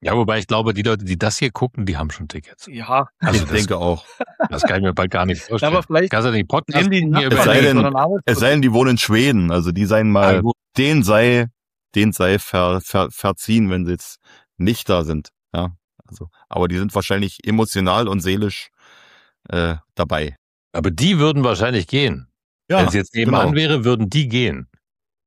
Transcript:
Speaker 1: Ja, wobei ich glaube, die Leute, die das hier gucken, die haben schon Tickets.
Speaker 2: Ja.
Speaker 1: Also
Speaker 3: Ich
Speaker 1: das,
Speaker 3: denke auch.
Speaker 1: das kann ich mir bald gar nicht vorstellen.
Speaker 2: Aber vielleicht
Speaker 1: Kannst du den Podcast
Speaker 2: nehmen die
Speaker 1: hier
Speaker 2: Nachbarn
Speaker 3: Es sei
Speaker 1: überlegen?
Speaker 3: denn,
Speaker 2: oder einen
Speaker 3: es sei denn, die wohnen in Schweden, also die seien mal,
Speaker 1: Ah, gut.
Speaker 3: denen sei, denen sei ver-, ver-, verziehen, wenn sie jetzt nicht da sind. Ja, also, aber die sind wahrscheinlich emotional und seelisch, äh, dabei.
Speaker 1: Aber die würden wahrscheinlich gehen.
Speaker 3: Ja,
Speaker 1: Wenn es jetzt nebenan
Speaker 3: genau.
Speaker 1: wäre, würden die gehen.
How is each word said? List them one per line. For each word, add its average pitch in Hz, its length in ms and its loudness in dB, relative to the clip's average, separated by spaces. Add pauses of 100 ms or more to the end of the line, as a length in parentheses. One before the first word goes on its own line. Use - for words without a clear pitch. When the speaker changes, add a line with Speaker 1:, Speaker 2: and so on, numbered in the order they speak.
Speaker 1:
Ja, - 160 -2
wobei 110 220 0
ich 98 80 -6
glaube, 113 260 0
die 98 80 -2
Leute, 104 240 -2
die 92 120 -2
das 107 200 -2
hier 135 140 -2
gucken, 123 340 -6
die 92 100 -2
haben 76 160 -6
schon 76 160 -12
Tickets. - 420 -18
Speaker 2:
Ja. 127 380 -4 (120)
Speaker 1:
Also - 180 0
Speaker 3:
Ich 95 60 0
Speaker 1:
das, 76 80 -8
Speaker 3:
denke 104 260 -2
auch. 87 260 -2 (460)
Speaker 1:
das - 140 -2
kann - 140 0
ich 98 60 -2
mir 92 100 0
bald 92 180 -2
gar 90 140 0
nicht 92 180 -2
vorstellen. 131 280 -2
Speaker 2:
Aber 175 120 0
vielleicht 170 280 0
Speaker 1:
Kannst 113 160 0
du 120 60 0
den 104 140 -2
Podcast 170 420 0
Speaker 2:
nehmen - 20 0 (220)
die 147 40 2
Speaker 1:
hier 139 120 2
Speaker 2:
Nachbarn 131 100 -2
Speaker 3:
Es 127 60 2
sei 110 140 4
Speaker 1:
überlegen? 139 180 4
Speaker 3:
denn, 117 160 4
Speaker 2:
oder 135 100 2
einen 185 220 0
Speaker 3:
es 107 140 0
sei 117 100 2
denn, 147 120 4
die 131 120 4
wohnen 127 180 4
in 120 60 4
Schweden, 110 540 2
also 87 200 0
die 98 140 0
seien 107 260 2
mal, 98 280 4
Speaker 1:
Ah, - 20 0
gut. 113 140 0 (220)
Speaker 3:
denen 143 260 2
sei, 117 440 4 (480)
denen 104 160 4
sei 95 280 2
ver-, 90 420 -2
ver-, 92 280 -2
verziehen, 107 600 -2
wenn 92 160 -2
sie 87 80 -2
jetzt - 240 -10 (400)
nicht 104 320 -2
da 87 160 2
sind. 78 240 -6 (260)
Ja, 87 140 -4 (360)
also, 87 220 -20 (220)
aber 90 180 0
die 87 100 -2
sind 101 160 -4
wahrscheinlich 98 520 -2
emotional 107 640 0
und 98 100 -2
seelisch, 95 480 -2 (800)
äh, 85 280 -2 (200)
dabei. 76 400 -4 (380)
Speaker 1:
Aber - 180 -2
die 160 280 0
würden 147 260 2
wahrscheinlich 110 420 0
gehen. 131 400 -2 (420)
Speaker 3:
Ja, 185 100 2
Speaker 1:
Wenn - 80 2
es 85 60 0
jetzt 101 220 -2
nebenan 117 380 2
Speaker 3:
genau. - 20 -2
Speaker 1:
wäre, 151 300 0
würden 113 240 2
die 143 200 0
gehen. 104 380 -2 (600)